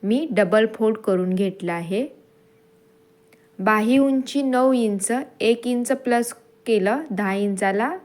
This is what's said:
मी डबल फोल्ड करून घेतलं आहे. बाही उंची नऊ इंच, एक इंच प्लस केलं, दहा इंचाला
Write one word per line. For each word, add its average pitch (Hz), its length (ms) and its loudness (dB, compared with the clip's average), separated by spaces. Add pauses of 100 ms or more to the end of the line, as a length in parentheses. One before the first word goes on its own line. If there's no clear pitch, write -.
मी 254 280 0
डबल 214 440 2
फोल्ड 220 220 0
करून 185 360 0
घेतलं 185 400 -2
आहे. 180 360 -4 (1500)
बाही 220 400 2
उंची 277 440 0
नऊ 262 300 2
इंच, 220 400 0 (280)
एक 233 260 0
इंच 240 260 -2
प्लस 240 420 -2 (320)
केलं, 220 440 2
दहा 196 240 -2
इंचाला 202 720 -2